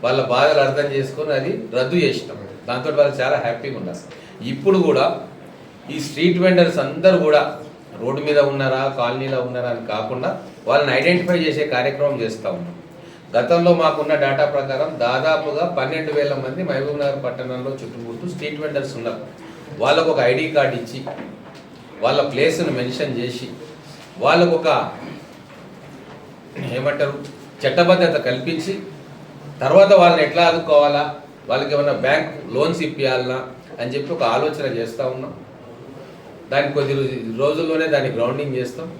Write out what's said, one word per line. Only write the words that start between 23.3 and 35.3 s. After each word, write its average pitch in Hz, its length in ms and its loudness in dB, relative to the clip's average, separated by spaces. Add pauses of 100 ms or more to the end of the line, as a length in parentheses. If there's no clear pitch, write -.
వాళ్ళకు 170 360 6
ఒక 160 100 0 (2000)
ఏమంటారు 139 360 -2 (480)
చట్టబద్ధత 170 640 4
కల్పించి 156 480 -4 (880)
తర్వాత 185 300 8 (100)
వాళ్ళని 170 220 8
ఎట్లా 165 260 2
ఆదుకోవాలా, 147 680 4 (340)
వాళ్ళకి 135 260 0
ఏమైనా 143 200 2 (100)
బ్యాంక్ 147 260 2 (240)
లోన్స్ 165 320 0
ఇప్పియాలనా 127 520 -2 (400)
అని 123 160 -6
చెప్పి 143 180 -4
ఒక 139 100 -2
ఆలోచన 139 420 0 (140)
చేస్తూ 117 240 -6 (120)
ఉన్నాం. 127 180 -10 (1160)